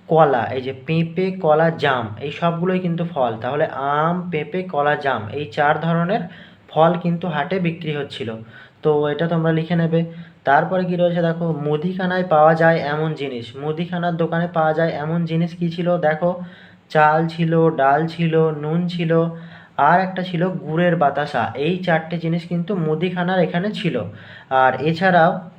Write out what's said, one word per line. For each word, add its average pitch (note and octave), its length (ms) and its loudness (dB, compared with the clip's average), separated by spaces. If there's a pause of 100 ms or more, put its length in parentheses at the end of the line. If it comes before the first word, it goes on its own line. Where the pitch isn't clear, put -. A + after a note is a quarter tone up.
কলা। C#3+ 380 4
এই A#2+ 160 -4
যে C3 120 -6 (120)
পেঁপে, E3 460 -2
কলা, E3 380 2
জাম, B2 520 -2
এই D3 100 -8
সবগুলোই F3 480 -2
কিন্তু E3+ 240 -2
ফল। B2 380 -2
তাহলে C#3+ 240 -2
আম, D#3 640 -2
পেঁপে, D#3+ 320 -4
কলা, D3 320 0
জাম, B2+ 360 -4
এই D3 140 -6
চার D3+ 360 0
ধরনের E3+ 380 0 (500)
ফল D#3+ 240 4 (100)
কিন্তু E3+ 240 -2
হাটে D#3 320 -2
বিক্রি E3 360 -4
হচ্ছিল। B2 400 -8 (460)
তো D3 260 2
এটা D3 200 0
তোমরা E3 240 2
লিখে D#3+ 240 0
নেবে। E3 300 2 (380)
তারপরে E3+ 420 2
কি F3 100 -2
রয়েছে F3 260 2
দেখো, E3 300 -2
মুদিখানায় F3+ 720 -2
পাওয়া E3 320 6
যায় E3 240 4
এমন D3+ 340 -2
জিনিস, B2+ 420 -8
মুদিখানার E3+ 640 -4
দোকানে E3+ 360 0
পাওয়া D#3 200 2
যায় E3 180 0
এমন D#3+ 340 -2
জিনিস E3 300 -2
কি E3+ 140 -2
ছিল F3 280 -2
দেখো, E3+ 460 0 (460)
চাল D#3 380 4
ছিল, E3 420 2
ডাল D3+ 380 2
ছিল, D#3+ 440 0
নুন D#3 360 -2
ছিল, E3+ 380 0 (520)
আর D#3 220 6
একটা F#3 240 -4
ছিল E3+ 260 -2
গুড়ের E3 460 0
বাতাসা। C#3 600 0
এই D#3 220 -2
চারটে E3+ 400 -2
জিনিস E3 280 -4
কিন্তু F3 300 -4
মুদিখানার F3 640 -2
এখানে F3 320 0
ছিল। C3 320 -4 (460)
আর C3 320 4
এছাড়াও F3 580 2 (200)